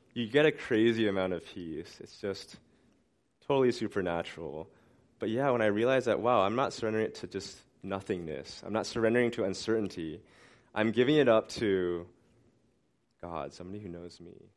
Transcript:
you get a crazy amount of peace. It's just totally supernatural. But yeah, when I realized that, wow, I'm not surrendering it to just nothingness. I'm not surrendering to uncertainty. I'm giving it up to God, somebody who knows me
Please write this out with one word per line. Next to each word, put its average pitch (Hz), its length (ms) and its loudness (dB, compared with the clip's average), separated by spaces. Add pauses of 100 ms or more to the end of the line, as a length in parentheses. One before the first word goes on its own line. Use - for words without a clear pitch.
(140)
you 120 140 -4
get 143 180 4
a 151 60 4
crazy 113 560 2
amount 92 240 0
of 85 120 -6
peace. 82 540 -12
It's - 220 -20
just - 360 -10 (920)
totally 131 240 4
supernatural. 85 1000 -4 (480)
But 107 120 -4
yeah, 131 200 0
when 120 100 2
I 110 60 4
realized 117 400 2
that, 110 140 2
wow, 113 220 4
I'm 101 120 2
not 131 180 0
surrendering 110 340 -2
it - 100 -8
to - 100 -10
just - 320 -10 (240)
nothingness. 90 840 -8
I'm 98 80 -8
not 104 140 -2
surrendering 117 460 2
to 107 120 -2
uncertainty. 95 760 -2 (520)
I'm 107 200 0
giving 123 240 4
it 135 120 6
up 110 200 6
to 90 580 0 (1160)
God, 80 300 -8
somebody 95 300 -14
who 101 60 -12
knows 85 320 -14
me 87 140 -18 (220)